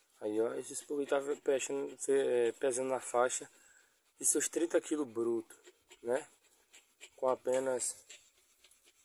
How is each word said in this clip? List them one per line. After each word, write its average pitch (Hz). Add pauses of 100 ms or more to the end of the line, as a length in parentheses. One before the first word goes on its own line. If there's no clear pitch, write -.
(180)
Aí, 107
ó, 120
esses 135
porcos 143
tá 143
pe-, 139
pesando, 139
fe-, -
é, 127
pesando 131
na 131
faixa - (680)
de -
seus -
trinta 165
quilos 151
bruto, 117 (460)
né? 127 (880)
Com 131
apenas 127 (1080)